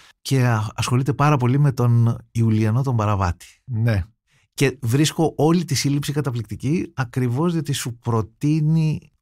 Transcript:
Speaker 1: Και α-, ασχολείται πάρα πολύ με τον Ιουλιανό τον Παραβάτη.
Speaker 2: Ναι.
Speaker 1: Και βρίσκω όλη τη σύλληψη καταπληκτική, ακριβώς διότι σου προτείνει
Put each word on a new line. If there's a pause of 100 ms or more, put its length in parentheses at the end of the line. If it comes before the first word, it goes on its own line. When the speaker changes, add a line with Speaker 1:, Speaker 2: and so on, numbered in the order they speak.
(220)
Speaker 1:
Και
α-,
ασχολείται
πάρα
πολύ
με
τον (140)
Ιουλιανό
τον
Παραβάτη. (180)
Speaker 2:
Ναι. (500)
Speaker 1:
Και
βρίσκω
όλη
τη
σύλληψη
καταπληκτική,
ακριβώς
διότι
σου
προτείνει (120)